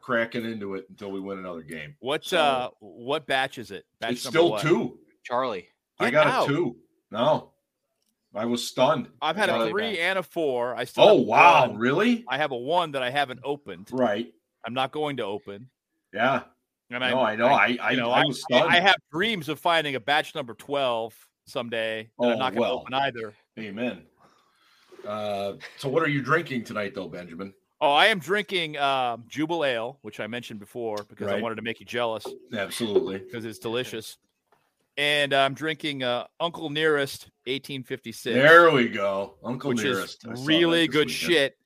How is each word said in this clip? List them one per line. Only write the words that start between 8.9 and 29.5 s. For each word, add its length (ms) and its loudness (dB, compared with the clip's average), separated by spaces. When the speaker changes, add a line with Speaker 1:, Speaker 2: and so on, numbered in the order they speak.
Speaker 2:
I've 160 -2
Speaker 1:
I 20 -8
Speaker 2:
had 100 2
Speaker 1:
got 120 0
Speaker 2:
a 40 2
Speaker 1:
a 40 -2
Speaker 2:
three 140 -2
Speaker 3:
Okay. 60 -4
Speaker 2:
and 200 0
a 40 -6
four. 520 -2
I 100 -4
still 180 4
Speaker 1:
Oh, 140 10
Speaker 2:
have 80 2
Speaker 1:
wow. 440 8
Speaker 2:
one. 80 -10
Speaker 1:
Really? 500 2
Speaker 2:
I 100 -2
have 140 0
a 60 -4
one 340 0
that 120 -4
I 80 0
haven't 320 -2
opened. 480 -8
Speaker 1:
Right. 420 0
Speaker 2:
I'm 80 -8
not 180 -2
going 260 -4
to 60 -2
open. 460 -8
Speaker 1:
Yeah. 300 0
Speaker 2:
And 140 -6
I, 80 2
Speaker 1:
No, 100 2
I 140 0
know. 120 0
Speaker 2:
I, 40 6
Speaker 1:
I, 300 2
I, 100 -2
Speaker 2:
you 60 0
know, 140 0
Speaker 1:
I 100 4
Speaker 2:
I, 40 6
Speaker 1:
was 260 -4
Speaker 2:
I, 60 6
Speaker 1:
stunned. 160 4
Speaker 2:
I 60 8
have 160 6
dreams 380 -2
of 100 -4
finding 360 2
a 40 -2
batch 360 0
number 180 -8
twelve 640 -2
someday 640 -6
that 80 0
I'm 80 2
Speaker 1:
Oh, 20 -4
Speaker 2:
not 160 0
gonna 80 0
Speaker 1:
well. 200 0
Speaker 2:
open 120 -12
either. 400 -4
Speaker 1:
Amen. 460 -8
Uh, 460 -4
so 120 -6
what 140 0
are 60 0
you 120 0
drinking 440 -2
tonight, 300 -6
though, 120 -8
Benjamin? 460 -12
Speaker 2:
Oh, 120 2
I 140 6
am 120 0
drinking, 580 -4
um, 500 -2
Jubal 380 -2